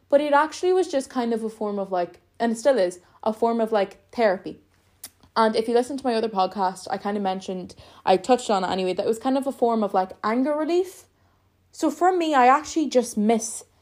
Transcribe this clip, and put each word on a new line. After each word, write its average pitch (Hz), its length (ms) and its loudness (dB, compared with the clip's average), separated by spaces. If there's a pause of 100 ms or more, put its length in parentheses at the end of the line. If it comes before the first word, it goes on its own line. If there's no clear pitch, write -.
but 285 120 6
it 294 120 0
actually 311 400 2
was 370 160 2
just 269 220 -4
kind 240 220 -2
of 226 100 -2
a 220 80 -6
form 208 280 -6
of, 185 120 -6
like, 175 300 -4 (180)
and 233 140 0
it 226 60 -4
still 269 200 4
is, 180 220 -2 (240)
a 220 80 0
form 233 280 0
of, 220 120 -2
like, 196 260 -2 (140)
therapy. 196 480 0 (760)
And 220 200 2
if 226 120 0
you 233 60 0
listen 254 220 0
to 262 100 -8
my 233 80 0
other 220 140 -2
podcast, 190 640 -2
I 202 80 -4
kind 202 180 -6
of 202 60 -4
mentioned, 190 520 -8 (300)
I 190 120 4
touched 247 340 0
on 190 120 2
it 180 80 -4
anyway, 185 220 -2
that 196 120 -4
it - 40 0
was 226 100 -2
kind 269 180 -2
of 269 100 -2
a 269 60 -2
form 233 300 0
of, 240 100 -2
like, 185 200 0 (100)
anger 254 320 0
relief. 339 500 -2 (680)
So 311 180 -2
for 359 260 2
me, 320 180 0
I 247 120 6
actually 294 420 2
just 233 300 0
miss 220 460 0 (180)